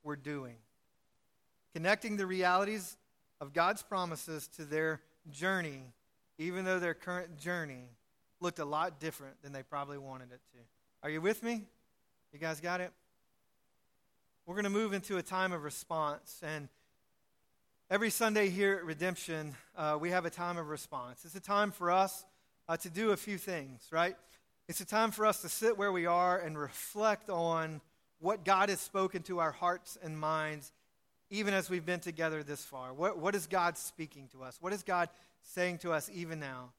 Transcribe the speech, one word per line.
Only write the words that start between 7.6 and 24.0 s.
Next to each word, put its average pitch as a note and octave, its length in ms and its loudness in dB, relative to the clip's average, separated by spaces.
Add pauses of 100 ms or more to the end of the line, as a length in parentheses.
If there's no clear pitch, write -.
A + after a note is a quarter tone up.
looked F3 180 -2
a D3+ 60 -2
lot D3+ 340 -2
different C#3+ 420 -8
than C#3+ 120 -14
they C3+ 100 -8
probably C#3+ 340 -6
wanted C3 360 -12
it B2 80 -20 (100)
to. B2 80 -20 (440)
Are D3 60 -2
you D#3 120 -2
with G#3+ 220 0
me? A#3 200 -2 (720)
You C#3+ 60 -18
guys D#3+ 200 -4
got F3 220 -2
it? F3+ 100 -6 (1500)
We're F3 100 -8
gonna G#3 140 0
move G#3 220 2
into G3 260 -2
a E3+ 60 -2
time F#3 300 0
of D#3 100 -4
response, D3+ 800 -4
and D3+ 240 -6 (1200)
every G#3 180 4
Sunday G#3+ 400 6
here G3 240 4
at F3+ 100 0
Redemption, D#3+ 720 -2 (220)
uh, D3+ 240 2
we E3+ 80 0
have F3+ 160 2
a E3 60 -2
time F3 260 -4
of D#3+ 100 -6
response. B2+ 560 -8
It's E3+ 120 -16
a G3 40 -8
time G3+ 320 2
for F3 200 0
us, F#3+ 340 4 (420)
uh, E3 100 0
to F3+ 120 -8
do G#3 220 2
a F#3 60 4
few G3+ 200 -6
things, C#3 540 -6
right? F3 240 4 (520)